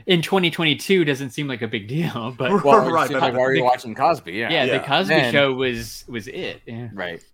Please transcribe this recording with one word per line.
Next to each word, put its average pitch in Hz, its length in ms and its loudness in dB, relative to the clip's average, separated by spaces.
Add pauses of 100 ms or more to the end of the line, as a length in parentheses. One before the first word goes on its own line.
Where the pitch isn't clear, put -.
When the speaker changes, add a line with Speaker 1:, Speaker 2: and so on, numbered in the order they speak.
Speaker 1:
in 180 160 4
twenty 180 300 0
twenty-two 160 540 2
doesn't 139 240 -2
seem 147 180 -6
like 123 140 -6
a 117 60 -4
big 107 200 -6
deal, 135 500 -4
but 143 140 -2
Speaker 2:
<laughs> 196 140 2
Speaker 3:
Well, - 260 6
Speaker 2:
Right, 160 140 2
Speaker 3:
it's 139 80 -6
Speaker 2:
but 131 80 0
Speaker 3:
like, 127 120 0
why 127 100 -2
are 131 100 2
you 131 80 2
Speaker 1:
the, 123 40 2
Speaker 3:
watching 123 300 0
Cosby? 131 380 0
Yeah. 110 180 -2
Speaker 1:
yeah, 151 140 2
Speaker 2:
Yeah. 135 140 0
Speaker 1:
the - 60 -6
Cosby 160 300 0
Speaker 3:
Then 131 160 2
Speaker 1:
Show 139 220 4
was, 123 560 -4
was 113 180 -8
it. 127 380 -10
Yeah. 117 260 -12
Speaker 3:
Right, 90 320 -10 (100)